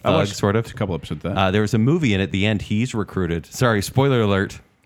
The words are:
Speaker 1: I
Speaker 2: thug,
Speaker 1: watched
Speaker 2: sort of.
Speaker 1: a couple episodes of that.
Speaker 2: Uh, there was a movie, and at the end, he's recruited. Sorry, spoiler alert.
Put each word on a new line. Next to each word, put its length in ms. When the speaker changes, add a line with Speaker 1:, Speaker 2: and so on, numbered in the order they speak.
Speaker 1:
I 40
Speaker 2:
thug, 60
Speaker 1:
watched 220
Speaker 2:
sort 200
of. 140
Speaker 1:
a 20
couple 220
episodes 280
of 120
that. 40
Speaker 2:
Uh, 120
there 120
was 120
a 40
movie, 360
and 80
at 100
the 140
end, 160
he's 320
recruited. 500
Sorry, 380
spoiler 400
alert. 360